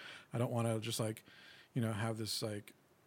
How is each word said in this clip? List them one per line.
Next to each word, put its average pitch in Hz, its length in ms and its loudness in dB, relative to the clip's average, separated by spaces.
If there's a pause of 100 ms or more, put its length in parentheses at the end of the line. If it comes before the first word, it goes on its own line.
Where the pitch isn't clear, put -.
(320)
I 123 60 0
don't 120 140 2
wanna 117 260 4
just, 113 220 -2
like, 110 220 0 (520)
you 123 80 4
know, 110 100 4
have 113 240 2
this, 107 260 -2
like, 107 300 -4 (340)